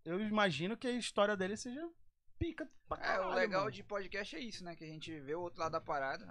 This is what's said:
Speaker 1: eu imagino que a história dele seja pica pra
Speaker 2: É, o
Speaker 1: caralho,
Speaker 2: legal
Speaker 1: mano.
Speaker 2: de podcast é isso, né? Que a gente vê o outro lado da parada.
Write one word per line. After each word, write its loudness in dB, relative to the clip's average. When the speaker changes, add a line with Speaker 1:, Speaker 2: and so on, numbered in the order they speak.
Speaker 1:
eu 0
imagino 4
que -4
a 2
história 4
dele 0
seja -6
pica -2
pra -2
Speaker 2:
É, -8
o 2
Speaker 1:
caralho, 0
Speaker 2:
legal 4
Speaker 1:
mano. 0
Speaker 2:
de -10
podcast -4
é -6
isso, -8
né? -8
Que -12
a -8
gente -8
vê -2
o -2
outro -4
lado 0
da 2
parada. 0